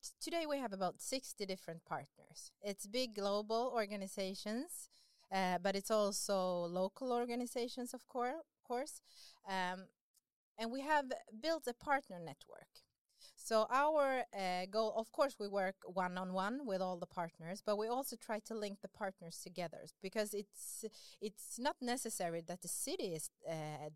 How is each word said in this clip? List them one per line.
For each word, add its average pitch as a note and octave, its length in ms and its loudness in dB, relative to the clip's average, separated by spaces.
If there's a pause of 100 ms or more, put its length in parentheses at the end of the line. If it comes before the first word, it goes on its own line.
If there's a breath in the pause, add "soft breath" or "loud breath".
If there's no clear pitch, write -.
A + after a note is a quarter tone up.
(200)
today E4 260 0
we C#4+ 120 2
have A#3+ 140 -2
about F#3+ 280 0
sixty - 460 -4
different F3+ 380 -6
partners. - 680 -10 (100)
It's G3+ 260 -4
big A#3 280 -2
global G#3 580 2
organizations, G#3 1160 -4 (440 soft breath)
uh, F#3 300 4
but G3 140 4
it's G3 160 -2
also G3 760 4
local F#3+ 440 0
organizations, A#3+ 840 0
of B3 140 -14
cour-, B3+ 340 0 (240)
course. B3 340 -2 (480 loud breath)
Um, F#3 380 0 (720)
and A3+ 120 -2
we C4+ 120 -2
have D4 240 6 (340)
built D#4+ 260 2
a A#3+ 60 0
partner C4+ 460 2
network. - 500 -12 (680 loud breath)
So A3 340 4
our, C4+ 540 6 (140)
uh, F#3 320 0
goal, A3 260 4
of A3+ 140 -2
course, C#4+ 300 4
we G3+ 80 -2
work G3 260 2 (100)
one-on-one F#3 840 0
with F#3+ 140 0
all F#3 180 0
the F3+ 80 -6
partners, E3+ 580 -6
but G#3 120 2
we G#3+ 120 0
also B3 280 0
try A3 240 -4
to A3+ 140 -8
link G#3 280 -4
the G3+ 60 -10
partners F#3+ 540 -6
together F3 360 -4 (220)
because G#3 340 0
it's, - 500 -6 (360 loud breath)
it's - 380 -8
not B3+ 220 2
necessary F#3+ 680 0
that F3 160 -6
the F3+ 60 -6
city C4+ 460 -2
is, D#3 160 -4 (180)
uh, D3+ 480 -2